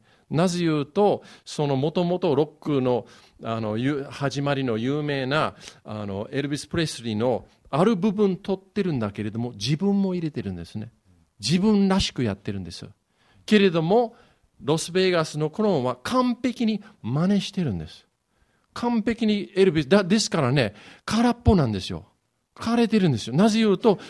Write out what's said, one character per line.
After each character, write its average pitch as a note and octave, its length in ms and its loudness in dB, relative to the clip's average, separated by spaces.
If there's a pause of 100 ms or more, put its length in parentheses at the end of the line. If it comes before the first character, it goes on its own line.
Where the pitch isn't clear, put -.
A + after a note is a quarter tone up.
(300)
な D#3+ 180 2
ぜ F3 120 -4
言 D#3+ 200 0
う C#3 60 -4
と、 F#3+ 360 0 (220)
そ - 220 -4
の C#3 100 0
元 D#3+ 280 0
々 F3 300 0
ロ D3 100 4
ッ D3+ 140 -8
ク D3 220 -2
の、 B2 260 0 (360)
あ A2+ 180 -4
の、 G#2+ 160 -4
ゆ-、 C3+ 320 -2
始 C#3 320 -4
ま C#3+ 140 0
り C3+ 100 -2
の A2+ 140 0
有 C#3 240 -2
名 C#3 240 -4
な、 C3 300 -2 (280)
あ G#2+ 220 -10
の、 G2+ 260 -6
エ C3+ 80 -2
ル C#3+ 80 -2
ビ D3 80 -4
ス・ - 120 -10
プ E3 100 -6
レ D#3+ 80 0
ス - 160 -10
リ A2+ 100 -4
ー G#2+ 40 -2
の A2+ 300 0 (220)
あ D3 160 2
る A#3 100 4
部 G3 180 0
分 G3 260 0
取 F#3+ 200 -4
っ - 60 -20
て - 180 -4
る F3+ 120 -2
ん C3 40 0
だ G#2 140 -2
け G#2+ 100 -8
れ G#2 80 -6
ど G#2+ 80 -8
も、 A#2+ 120 -4
自 A2+ 260 -4
分 G3+ 240 0
も F#3+ 140 0
入 F3 80 -6
れ D#3+ 80 -4
て C3 100 -8
る G2+ 120 -6
ん F2+ 40 -8
で F2 80 -10
す - 120 -12
ね。 A2 140 -10 (480)
自 C#3 220 0
分 G3+ 260 4
ら F#3+ 140 2
し - 120 -2
く C3+ 120 -2
や G#2 80 0
っ G2 40 -8
て - 140 -10
る G2 100 -6
ん F#2 40 -10
で E2+ 60 -14
す。 - 160 -16 (580)
け G#3+ 140 6
れ G3+ 100 4
ど E3 140 0
も、 A3+ 340 2 (460)
ロ C#3+ 160 0
ス - 120 -8
ベ F#3 200 0
ガ E3 160 0
ス - 120 -8
の D3+ 120 -2
ク G#3+ 120 -4
ロ G#3+ 60 2
ー G3+ 120 2
ン A#2+ 40 0
は B2+ 120 -2
完 B3 460 0
璧 B3 220 -2
に G#3+ 180 -2 (200)
真 C#3 240 0
似 G3+ 160 2
し - 100 -8
て F#3 100 -4
る B2+ 120 -2
ん E2+ 40 -4
で D#2 80 -10
す。 - 200 -20 (640)
完 A#3+ 300 -2
璧 A3+ 240 -2
に G#3 280 -2
エ F#3+ 120 6
ル F3+ 60 4
ビ D#3 100 2
ス、 B2+ 80 -6
だ-、 G3+ 120 6
で F#3+ 160 2
す - 120 -2
か F3 100 0
ら B2 100 2
ね、 B2 240 2 (300)
空 A#3 240 2
っ A#3 160 0
ぽ A#3 120 6
な D3 100 4
ん A2 60 -2
で G2 80 -4
す F#2+ 120 -8
よ。 D#2+ 140 -10 (480)
枯 A#3 220 -4
れ A#3 120 4
て A3 100 4
る F#3 120 4
ん - 20 4
で A2+ 60 0
す - 100 -10
よ。 A#2 80 -4
な G#3 140 6
ぜ G#3+ 80 2
言 A3 140 4
う F3+ 60 2
と、 G#3 200 4 (120)